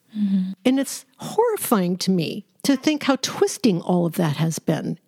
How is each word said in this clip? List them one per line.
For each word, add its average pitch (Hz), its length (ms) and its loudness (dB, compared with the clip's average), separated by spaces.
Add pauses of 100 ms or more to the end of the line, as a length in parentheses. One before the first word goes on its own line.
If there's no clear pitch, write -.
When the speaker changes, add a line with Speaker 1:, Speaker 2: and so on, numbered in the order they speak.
(160)
Speaker 1:
Mm-hmm. 196 360 0 (120)
Speaker 2:
And 262 160 4
it's - 240 -8 (140)
horrifying 220 800 0
to 185 120 0
me 185 360 -2 (160)
to 277 140 2
think 294 280 -2
how 269 180 2
twisting 220 580 0
all 175 260 2
of 160 80 -4
that 156 220 0
has 160 220 0
been 165 500 -4